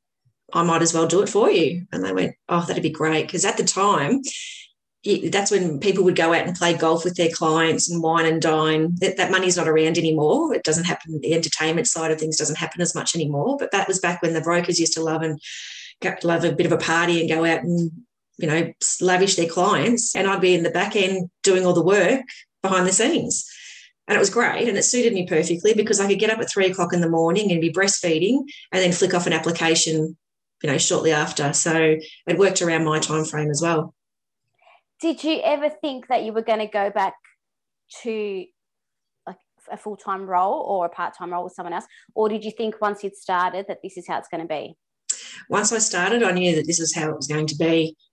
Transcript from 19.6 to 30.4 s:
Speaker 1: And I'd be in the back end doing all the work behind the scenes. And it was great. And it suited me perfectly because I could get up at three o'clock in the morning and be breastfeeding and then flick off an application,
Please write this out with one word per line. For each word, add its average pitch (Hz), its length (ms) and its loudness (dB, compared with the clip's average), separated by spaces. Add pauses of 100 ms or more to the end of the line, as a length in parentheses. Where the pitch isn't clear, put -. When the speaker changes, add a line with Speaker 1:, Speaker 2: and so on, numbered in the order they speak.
Speaker 1:
And 190 120 0
I'd 196 140 0
be 185 120 6
in 170 100 2
the 175 60 0
back 196 260 -2
end 190 340 0 (140)
doing 185 220 4
all 175 80 4
the 170 100 4
work 202 420 4 (360)
behind 185 260 2
the 190 40 2
scenes. 247 580 0 (580)
And - 80 0
it - 40 2
was 190 100 4
great. 220 380 0
And 196 100 0
it - 60 0
suited 233 300 2
me 180 140 -2
perfectly 170 460 2
because 214 260 2
I 196 80 2
could 196 120 2
get 214 100 2
up 220 100 0
at - 100 -4
three 190 160 2
o'clock 180 280 0
in 175 80 2
the 165 80 2
morning 170 420 2
and 165 100 2
be 165 100 0
breastfeeding 185 680 0 (320)
and 185 100 0
then 175 100 4
flick 180 220 0
off 180 140 0
an 170 60 0
application, 160 840 0 (460)